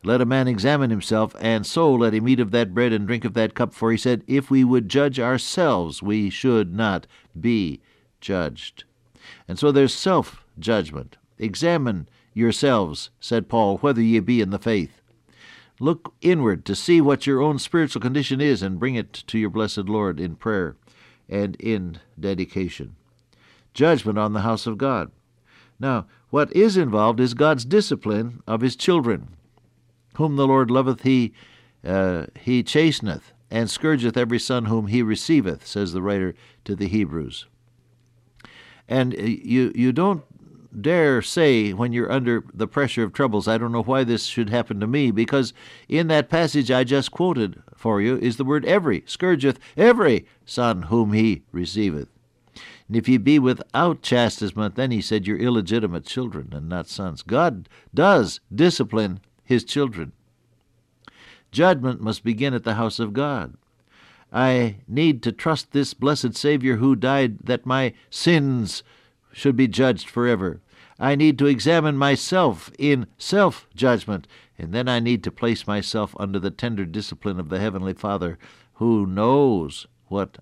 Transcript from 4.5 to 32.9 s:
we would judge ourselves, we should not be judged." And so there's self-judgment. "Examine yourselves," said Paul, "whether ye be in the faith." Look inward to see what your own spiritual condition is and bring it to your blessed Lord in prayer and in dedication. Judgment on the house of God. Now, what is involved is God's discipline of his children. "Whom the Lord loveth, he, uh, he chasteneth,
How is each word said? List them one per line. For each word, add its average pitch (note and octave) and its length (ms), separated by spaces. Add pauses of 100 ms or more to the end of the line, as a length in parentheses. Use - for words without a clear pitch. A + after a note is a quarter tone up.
we C3 140
would A#2+ 240
judge C3+ 320
ourselves, B2 800
we G#2 280
should G#2+ 440
not G2+ 320 (320)
be F#2+ 420 (400)
judged." E2 640 (640)
And F#2 120
so D3 120
there's C#3 240
self-judgment. F#2 1200 (200)
"Examine A#2 720 (240)
yourselves," A2 800 (100)
said A2+ 280
Paul, G#2 300
"whether C3 240
ye A2+ 180
be A#2 200
in F#2+ 100
the G2 80
faith." G2+ 420 (800)
Look D#3+ 420
inward C3 460
to G2 80
see E3+ 260
what C#3 260
your C3+ 140
own D3 180
spiritual D3+ 440
condition C3 380
is C3+ 220
and F#2+ 160
bring B2+ 160
it A2 180
to - 260
your G#2+ 100
blessed G#2 400
Lord G2+ 320
in E2 160
prayer F#2+ 400 (500)
and G2+ 300
in F#2 440 (180)
dedication. F2 800 (760)
Judgment A#2+ 460
on G#2+ 160
the G#2 80
house A2+ 240
of A2+ 100
God. A#2 340 (680)
Now, B2+ 280 (220)
what C#3+ 260
is G3+ 220
involved A2+ 420
is B2+ 140
God's C#3 320
discipline A#2+ 840
of A2 140
his B2 160
children. A#2 520 (880)
"Whom D3+ 200
the C#3 100
Lord C3+ 240
loveth, C3 320
he, B2+ 300 (500)
uh, F#2 440 (120)
he B2 240
chasteneth, C3 720 (180)